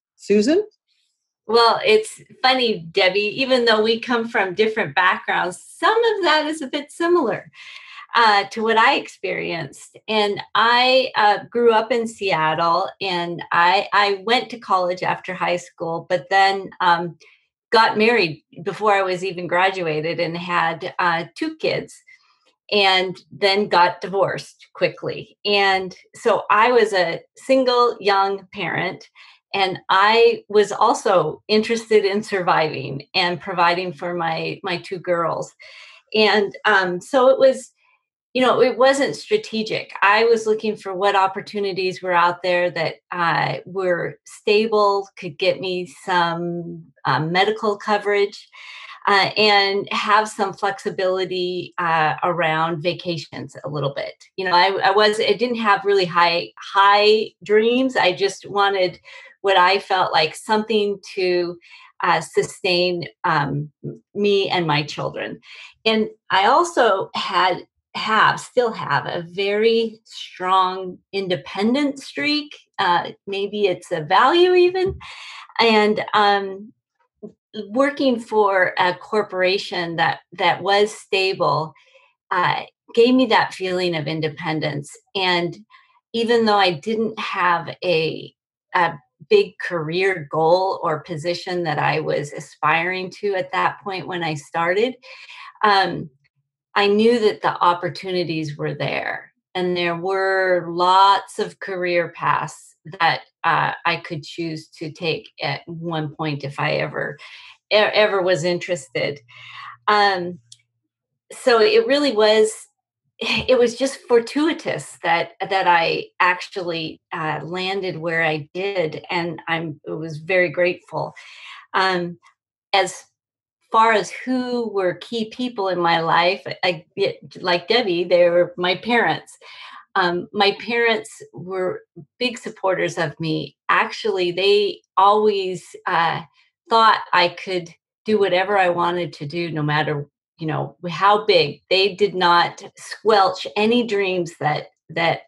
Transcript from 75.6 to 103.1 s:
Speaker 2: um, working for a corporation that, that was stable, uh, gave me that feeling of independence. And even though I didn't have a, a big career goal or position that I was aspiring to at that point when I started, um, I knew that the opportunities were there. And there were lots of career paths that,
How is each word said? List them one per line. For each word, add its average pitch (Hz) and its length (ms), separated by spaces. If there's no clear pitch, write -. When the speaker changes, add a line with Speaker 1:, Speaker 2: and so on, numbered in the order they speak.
Speaker 2:
um, 202 580
working 269 520
for 196 600
a 180 160
corporation 185 1000
that, 165 240
that 175 320
was 202 280
stable, 175 840
uh, 180 320
gave 240 180
me 254 140
that 190 260
feeling 180 420
of 151 120
independence. 151 840
And 180 400
even 226 320
though 208 120
I 190 140
didn't 214 480
have 175 640
a, 160 500
a 170 200
big 202 300
career 170 720
goal 175 520
or 156 160
position 175 640
that 151 160
I 143 200
was 147 340
aspiring 170 800
to 202 140
at 185 160
that 180 320
point 185 240
when 175 160
I 156 100
started, 175 640
um, 180 460
I 202 120
knew 220 320
that 214 220
the - 220
opportunities 175 920
were 151 160
there. - 580
And 180 220
there 175 180
were 190 720
lots 185 680
of 196 220
career 175 560
paths - 600
that, 160 220